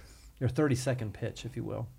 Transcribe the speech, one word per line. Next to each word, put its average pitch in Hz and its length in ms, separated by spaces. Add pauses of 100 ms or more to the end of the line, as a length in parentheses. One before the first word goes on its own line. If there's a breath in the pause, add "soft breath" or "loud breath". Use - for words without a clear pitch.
(400 loud breath)
Your 127 100
thirty-second 127 640
pitch, - 320
if 120 100
you 110 80
will. 110 240 (120)